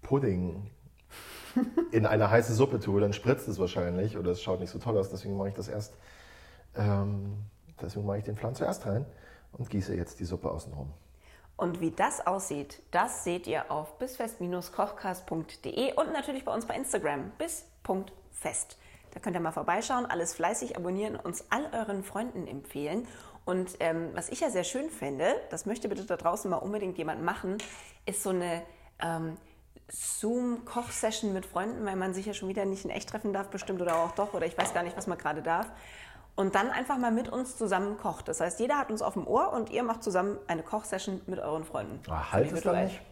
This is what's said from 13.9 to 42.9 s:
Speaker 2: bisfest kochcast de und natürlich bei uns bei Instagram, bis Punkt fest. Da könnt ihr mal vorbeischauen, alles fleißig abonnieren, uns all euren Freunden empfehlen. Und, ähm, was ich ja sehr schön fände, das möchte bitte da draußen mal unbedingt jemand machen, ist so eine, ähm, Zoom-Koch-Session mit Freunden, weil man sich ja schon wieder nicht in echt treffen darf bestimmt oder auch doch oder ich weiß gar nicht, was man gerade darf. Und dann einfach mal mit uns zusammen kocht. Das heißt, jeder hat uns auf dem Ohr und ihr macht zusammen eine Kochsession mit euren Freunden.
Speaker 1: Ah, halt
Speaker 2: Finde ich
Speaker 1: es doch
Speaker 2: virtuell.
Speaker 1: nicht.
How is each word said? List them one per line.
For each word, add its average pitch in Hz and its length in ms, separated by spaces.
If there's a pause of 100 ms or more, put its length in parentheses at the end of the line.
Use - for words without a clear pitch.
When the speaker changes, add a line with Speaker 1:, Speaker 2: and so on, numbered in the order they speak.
Speaker 2:
bisfest 247 400 (360)
kochcast 190 520 (380)
de - 300
und 320 180
natürlich 269 320
bei - 80
uns 226 140
bei - 80
Instagram, 160 640
bis - 280 (180)
Punkt 190 260 (220)
fest. - 460 (340)
Da - 80
könnt 180 160
ihr 170 40
mal 165 120
vorbeischauen, 233 540
alles 170 280
fleißig 180 440
abonnieren, 185 380
uns - 340
all 269 160 (120)
euren 202 240
Freunden 208 460
empfehlen. 151 580 (380)
Und, 185 360
ähm, 165 340
was - 160
ich 254 100
ja 330 80
sehr 185 160
schön 269 240
fände, 139 380 (240)
das - 160
möchte - 240
bitte 196 160
da 175 100
draußen 180 340
mal 170 60
unbedingt 196 400
jemand 160 260
machen, 190 360 (480)
ist 190 160
so 196 80
eine, 175 320 (380)
ähm, 165 360 (880)
Zoom-Koch-Session 233 1080
mit 190 120
Freunden, 214 400
weil 190 120
man 185 180
sich 190 120
ja 208 80
schon 190 140
wieder 202 160
nicht 196 200
in - 60
echt - 200
treffen 208 220
darf 196 160
bestimmt 190 340
oder 170 140
auch 165 160
doch 208 200
oder 165 140
ich 170 100
weiß 185 160
gar 175 100
nicht, 175 140
was 190 100
man 175 120
gerade 151 240
darf. 165 240 (680)
Und 196 200
dann 202 160
einfach 262 260
mal 247 140
mit 226 180
uns 254 300
zusammen 202 400
kocht. - 300
Das 165 120
heißt, 170 200
jeder 277 180
hat 262 120
uns 220 120
auf 202 120
dem 185 120
Ohr 277 260
und 226 180
ihr - 120
macht 233 200
zusammen 196 440
eine 160 160
Kochsession 190 640
mit 185 140
euren 156 240
Freunden. 98 440
Speaker 1:
Ah, 80 240
halt 113 140
Speaker 2:
Finde - 0
ich 156 60
Speaker 1:
es 170 100
doch 180 100
Speaker 2:
virtuell. 180 140
Speaker 1:
nicht. - 140 (120)